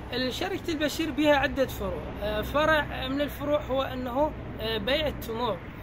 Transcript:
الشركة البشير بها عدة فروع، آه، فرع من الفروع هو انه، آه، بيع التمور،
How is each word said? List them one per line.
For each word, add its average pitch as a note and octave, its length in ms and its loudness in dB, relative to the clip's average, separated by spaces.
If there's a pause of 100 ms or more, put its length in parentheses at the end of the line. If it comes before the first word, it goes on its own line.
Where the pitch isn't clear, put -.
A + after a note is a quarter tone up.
(140)
الشركة D#4 580 -2
البشير D#4 400 0
بها D4 240 6
عدة C4+ 320 2
فروع، F#3 360 -4 (200)
آه، G#3+ 180 0
فرع D4 680 2
من C#4 140 0
الفروع D4 400 0
هو C4 200 0
انه، B3+ 500 0 (300)
آه، A3 160 0
بيع C#4 300 2
التمور، A3+ 500 -2 (260)